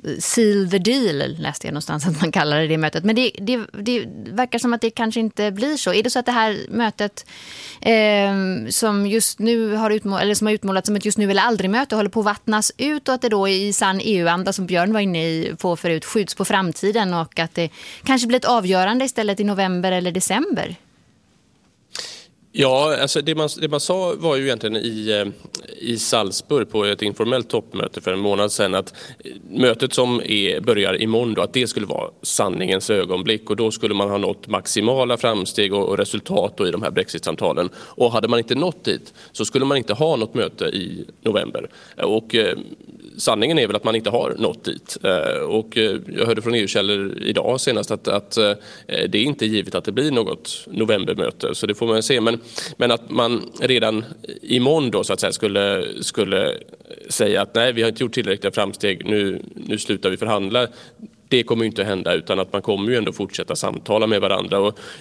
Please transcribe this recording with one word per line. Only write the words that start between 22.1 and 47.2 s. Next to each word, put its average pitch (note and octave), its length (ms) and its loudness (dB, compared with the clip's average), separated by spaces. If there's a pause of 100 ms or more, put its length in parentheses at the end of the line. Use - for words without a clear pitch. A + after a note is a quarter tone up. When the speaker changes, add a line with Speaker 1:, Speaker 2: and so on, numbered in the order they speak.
Speaker 2:
Ja, C#3 500 4
alltså C#3 180 0
det D3+ 140 0
man, D3+ 140 0 (120)
det D#3 80 0
man D3 120 -2
sa F3+ 380 0
var D#3 180 2
ju C3+ 80 0
egentligen A2+ 320 -2
i, A2 340 -4
eh, G#2 160 0 (520)
i A#2 200 -4
Salzburg G#2+ 720 0
på G#2+ 140 0
ett G2+ 180 0
informellt A2+ 480 -2
toppmöte G#2 500 -4
för F#2+ 120 -2
en F#2+ 60 -2
månad G2+ 340 2
sedan G2 220 2
att, - 200 -2 (300)
eh, - 80 -14 (180)
mötet B2 440 2
som B2 300 2
är, G2 360 0
börjar G2 420 2
imorgon A2+ 320 2
då, F#2+ 80 2
att - 100 -2
det B2+ 140 0
skulle G#2 200 -4
vara - 240 -4 (120)
sanningens F#2+ 680 0
ögonblick F#2+ 600 0
och G#2 60 -2
då A2 140 0
skulle G#2+ 240 -2
man G2+ 160 0
ha G2+ 80 0
nått F#2+ 300 -4
maximala A#2 680 0
framsteg G#2 580 0
och, G2 140 2
och G2+ 100 0
resultat G#2 580 -2
då F#2 120 0
i - 20 0
de E2+ 120 -4
här E2 80 -2
brexit-samtalen. F2 840 -2
Och - 360 0
hade A2+ 160 2
man A#2+ 100 2
inte A#2 160 -2
nått D#3+ 300 -2
dit - 300 -4 (180)
så A2 120 -4
skulle C3 200 0
man C#3 120 2
inte - 180 -2
ha D#3 220 2
något A#2 180 -2
möte G2+ 300 -2
i F2+ 400 -4 (180)
november. - 480 -2 (260)
Och, A2+ 380 0
eh, G#2 240 2 (600)
sanningen B2 400 2
är A#2 80 4
väl G#2 100 2
att G#2 80 -4
man A2+ 100 2
inte A2 160 -2
har G2+ 280 0
nått G2 260 -2
dit. - 380 -8
Eh, F2 400 2
och, A2 340 -2
eh, G#2+ 200 2 (100)
jag - 200 -2
hörde G#2+ 160 2
från A#2 120 0
E A#2+ 40 2
U-källor G2 600 0
idag A#2+ 420 0